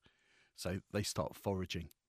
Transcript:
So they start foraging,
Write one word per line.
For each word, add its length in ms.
So 240
they 120
start 320
foraging, 540